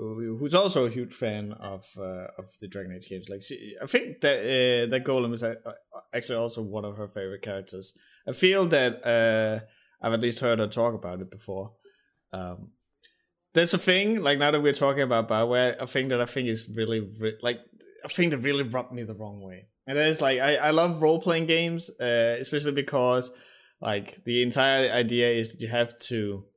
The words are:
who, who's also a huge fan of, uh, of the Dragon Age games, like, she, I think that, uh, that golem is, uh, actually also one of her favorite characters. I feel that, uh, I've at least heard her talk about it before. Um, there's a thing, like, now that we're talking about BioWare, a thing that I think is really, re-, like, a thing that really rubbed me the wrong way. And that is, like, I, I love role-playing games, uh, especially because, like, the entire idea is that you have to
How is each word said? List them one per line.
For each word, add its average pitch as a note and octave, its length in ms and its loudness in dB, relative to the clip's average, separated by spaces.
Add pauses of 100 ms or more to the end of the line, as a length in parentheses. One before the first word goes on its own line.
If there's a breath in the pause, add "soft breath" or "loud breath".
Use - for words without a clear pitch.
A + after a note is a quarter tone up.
(180)
who, A2+ 200 -6
who's C#3+ 180 -4
also F3+ 300 4
a A#2 40 0
huge B2 240 -6
fan G#2 480 -4
of, G2 240 -12 (120)
uh, F#2 300 -10 (100)
of G2+ 120 -16 (100)
the G#2 80 -14
Dragon F#2 260 -12
Age F#2 140 -16
games, F#2+ 220 -12
like, G2 120 -10
she, G#2 400 -14
I - 40 -8
think B3 360 -2
that, C#3 180 2
uh, B2 500 2
that B2+ 160 -2
golem B2+ 280 0
is, A#2 100 -6
uh, A2+ 120 -2 (580)
actually A#2+ 260 -4
also A#2 220 -4
one G#2 220 -8
of G2+ 140 -8
her G#2 100 -8
favorite G2 360 -10
characters. F#2+ 520 -10 (320 soft breath)
I B2 60 -6
feel F#3 340 6
that, B2+ 380 2
uh, A2 580 2 (420 soft breath)
I've A2+ 80 2
at A2+ 60 0
least A#2+ 200 0
heard A#2 200 2
her G#2 80 2
talk A#2 260 0
about F2+ 280 -8
it F#2 100 -12
before. G2+ 420 -10 (600 soft breath)
Um, F2+ 380 -10 (840 soft breath)
there's E3+ 200 4
a D#3+ 40 2
thing, G3+ 460 4
like, C#3+ 160 2
now D3 120 4
that D3+ 100 4
we're C#3+ 120 6
talking C#3 300 2
about A#2 260 2
BioWare, A#2+ 500 2
a B2+ 80 -6
thing C3+ 220 -2
that B2 100 0
I A#2+ 60 2
think B2 240 -4
is A2 180 -4
really, A2 320 -2
re-, G#2+ 420 -6
like, A#2+ 200 -2 (420)
a D3 60 -12
thing E3+ 220 2
that C3+ 80 -2
really C#3 240 0
rubbed A#2+ 280 -4
me A#2+ 120 -10
the G#2+ 100 -10
wrong G2+ 260 -12
way. F#2+ 280 -18 (180)
And C3+ 120 -4
that D3+ 100 4
is, D#3 140 0
like, C3+ 180 2
I, C#3+ 160 2
I D3 160 2
love E3 300 2
role-playing E3 440 2
games, E3 440 0 (100)
uh, A#2+ 400 2
especially D3 320 -2
because, B2+ 600 2 (500 loud breath)
like, G2+ 420 -4
the A#2+ 180 2
entire C3+ 480 4
idea A#2+ 400 2
is A2+ 220 0
that - 80 -16
you A2+ 80 -8
have A#2+ 360 0
to G2+ 420 -4 (120)